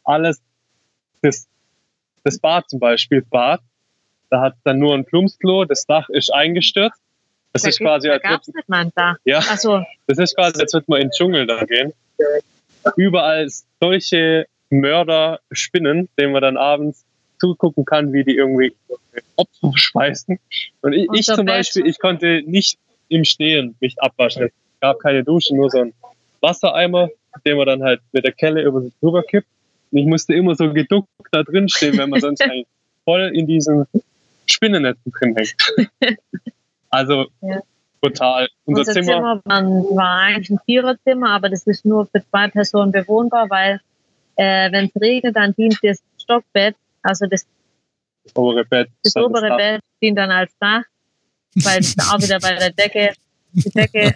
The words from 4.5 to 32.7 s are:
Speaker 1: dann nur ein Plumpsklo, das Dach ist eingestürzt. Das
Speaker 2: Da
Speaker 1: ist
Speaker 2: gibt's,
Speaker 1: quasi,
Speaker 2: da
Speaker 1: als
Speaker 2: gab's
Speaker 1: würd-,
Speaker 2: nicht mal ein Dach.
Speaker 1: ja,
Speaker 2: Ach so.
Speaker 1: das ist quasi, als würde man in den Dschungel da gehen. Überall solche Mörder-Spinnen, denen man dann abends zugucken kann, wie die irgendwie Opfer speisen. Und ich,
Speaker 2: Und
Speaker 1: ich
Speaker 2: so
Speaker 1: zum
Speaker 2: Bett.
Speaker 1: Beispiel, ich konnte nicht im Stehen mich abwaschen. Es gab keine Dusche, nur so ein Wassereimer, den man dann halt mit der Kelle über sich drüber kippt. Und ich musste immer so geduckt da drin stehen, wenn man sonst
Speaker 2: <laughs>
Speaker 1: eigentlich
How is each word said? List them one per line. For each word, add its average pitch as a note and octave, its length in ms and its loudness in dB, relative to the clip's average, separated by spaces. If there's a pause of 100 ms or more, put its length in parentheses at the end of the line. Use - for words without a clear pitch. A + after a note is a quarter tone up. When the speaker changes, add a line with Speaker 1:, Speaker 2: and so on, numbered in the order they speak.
Speaker 1:
dann E3 160 0
nur C#3+ 160 2
ein C3+ 100 -4
Plumpsklo, F#3+ 600 0
das C#3+ 220 -4
Dach D3+ 220 0
ist - 240 -2
eingestürzt. E3+ 680 0 (520)
Das - 100 -2
Speaker 2:
Da G#3 80 -2
Speaker 1:
ist - 80 -2
Speaker 2:
gibt's, D#3+ 120 0
Speaker 1:
quasi, D3 160 0
Speaker 2:
da D3 80 2
Speaker 1:
als C3+ 80 -2
Speaker 2:
gab's G3+ 260 -4
Speaker 1:
würd-, - 100 -18
Speaker 2:
nicht D4+ 100 -14
mal F#3 140 0
ein E3+ 120 -6
Dach. F3 300 0
Speaker 1:
ja, D3 160 2
Speaker 2:
Ach G#3 180 -2
so. G3+ 240 0 (240)
Speaker 1:
das - 120 0
ist F3 180 0
quasi, F3 240 0
als D3+ 120 -2
würde D#3+ 140 0
man D3 140 2
in C#3 80 0
den C3 40 -6
Dschungel F3 360 0
da A2+ 160 -4
gehen. B2+ 280 -2 (1040)
Überall D#3+ 520 0 (320)
solche E3 640 2 (240)
Mörder-Spinnen, D#3+ 1500 0
denen C#3+ 160 0
man C#3 100 2
dann C3 140 2
abends D3 480 -2 (360)
zugucken E3+ 440 0
kann, D3 280 0
wie C3+ 100 2
die C3 140 0
irgendwie C3 360 2 (600)
Opfer E3+ 400 -2
speisen. - 640 -2 (440)
Und C#3+ 100 0
ich, E3 160 0
Speaker 2:
Und G#3+ 100 -2
Speaker 1:
ich G#3 80 0
Speaker 2:
so A3 80 0
Speaker 1:
zum G#3 120 0
Speaker 2:
Bett. G3 100 0
Speaker 1:
Beispiel, F#3 320 -2
ich E3 100 -2
konnte E3+ 480 0
nicht F#3 320 -2 (300)
im E3 160 2
Stehen D3 560 0
mich C3 200 -4
abwaschen. B2+ 440 -2
Es A#2 80 -4 (280)
gab C3+ 200 0
keine C#3 240 0
Dusche, D3+ 320 0
nur C#3 140 2
so B2+ 100 2
ein A#2+ 120 -2 (480)
Wassereimer, F3 680 0 (360)
den D3 120 2
man C#3 100 2
dann C3+ 160 0
halt B2+ 180 2 (120)
mit C3+ 120 0
der C3 60 0
Kelle D#3 320 0
über C3+ 180 0
sich B2 200 -8
drüber E3+ 240 2
kippt. - 240 -8 (420)
Und C#3+ 80 0
ich C#3+ 80 2
musste D#3+ 280 0
immer F3 200 2
so D#3 180 0
geduckt F3 360 0 (240)
da D#3 100 0
drin F#3+ 260 0
stehen, D3 300 0
wenn C#3 120 -2
man C#3+ 100 0
sonst C#3+ 200 -2
Speaker 2:
<laughs> - 20 0
Speaker 1:
eigentlich B2+ 260 -4 (360)